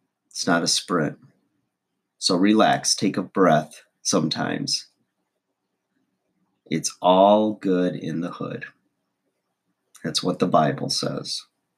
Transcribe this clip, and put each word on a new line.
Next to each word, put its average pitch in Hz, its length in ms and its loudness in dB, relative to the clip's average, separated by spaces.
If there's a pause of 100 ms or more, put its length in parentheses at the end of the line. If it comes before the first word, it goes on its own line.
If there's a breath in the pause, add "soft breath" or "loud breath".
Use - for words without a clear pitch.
(280)
It's - 180 -8
not 85 160 2
a 85 60 -4
sprint. 78 500 -2 (1000)
So - 180 0
relax, 95 580 2
take - 220 -2
a 95 60 -4
breath 82 600 0 (200)
sometimes. - 840 -2 (1800)
It's - 360 -6
all 104 520 4
good 90 420 0
in 80 240 -6
the 85 100 -6
hood. - 360 -10 (1400)
That's - 180 -4
what 90 160 -4
the - 80 0
Bible - 440 0
says. - 520 -6 (360)